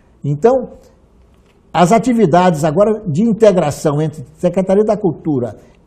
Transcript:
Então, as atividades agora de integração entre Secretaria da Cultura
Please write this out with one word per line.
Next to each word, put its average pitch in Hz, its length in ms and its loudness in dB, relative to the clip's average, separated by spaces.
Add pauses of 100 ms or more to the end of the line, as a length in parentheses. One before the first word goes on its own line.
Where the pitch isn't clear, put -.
(220)
Então, 147 300 0 (1200)
as 170 160 4
atividades 185 720 2
agora 208 440 0
de 156 140 -2
integração 180 800 0
entre 151 340 -6
Secretaria 190 500 0
da 214 100 0
Cultura 139 640 -4 (300)